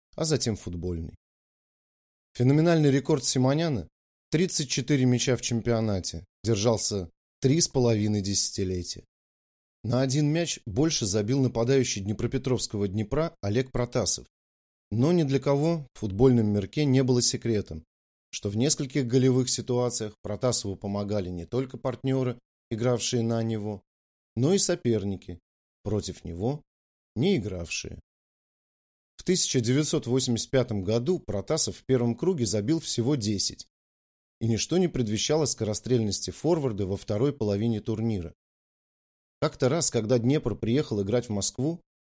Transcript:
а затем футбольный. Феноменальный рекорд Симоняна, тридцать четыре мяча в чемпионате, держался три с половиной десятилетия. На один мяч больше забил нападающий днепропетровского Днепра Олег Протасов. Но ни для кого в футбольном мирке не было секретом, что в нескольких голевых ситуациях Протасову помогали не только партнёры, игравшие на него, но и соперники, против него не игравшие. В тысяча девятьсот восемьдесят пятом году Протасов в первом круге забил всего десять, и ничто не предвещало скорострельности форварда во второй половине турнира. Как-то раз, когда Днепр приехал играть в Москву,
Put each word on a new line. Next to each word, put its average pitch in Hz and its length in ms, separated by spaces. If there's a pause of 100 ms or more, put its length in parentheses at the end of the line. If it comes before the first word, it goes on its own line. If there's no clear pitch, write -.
(160)
а 170 80
затем 123 320
футбольный. 87 580 (1200)
Феноменальный 151 580
рекорд 135 340
Симоняна, 135 640 (440)
тридцать 160 400
четыре 135 340
мяча 123 320
в - 60
чемпионате, 110 800 (180)
держался 104 680 (300)
три 139 200
с - 80
половиной 107 540
десятилетия. 92 840 (800)
На 117 160
один 135 280
мяч 160 380
больше 127 400
забил 107 340
нападающий 123 600
днепропетровского 107 880
Днепра 110 540
Олег 117 280
Протасов. 120 560 (640)
Но 123 220
ни 175 100
для 135 160
кого 143 560
в - 60
футбольном 113 460
мирке 104 400
не 135 160
было 123 180
секретом, 104 640 (460)
что - 180
в 101 80
нескольких 139 500
голевых 127 440
ситуациях 120 720
Протасову 101 540
помогали 101 520
не 87 160
только 131 320
партнёры, 127 600 (320)
игравшие 117 520
на 113 200
него, 107 400 (540)
но 143 180
и 202 40
соперники, 101 800 (440)
против 101 420
него 101 380 (520)
не 175 220
игравшие. 92 640 (1200)
В - 60
тысяча 175 360
девятьсот 139 460
восемьдесят 123 420
пятом 117 340
году 120 360
Протасов - 580
в - 80
первом 120 320
круге 165 300
забил 107 340
всего 131 360
десять, 104 500 (760)
и 113 80
ничто 117 300
не 180 100
предвещало 123 560
скорострельности 110 880
форварда 131 560
во 95 100
второй 110 360
половине 110 480
турнира. 107 520 (1080)
Как-то 143 280
раз, 156 220
когда 117 280
Днепр 123 360
приехал 113 480
играть 117 240
в 107 60
Москву, 127 480 (300)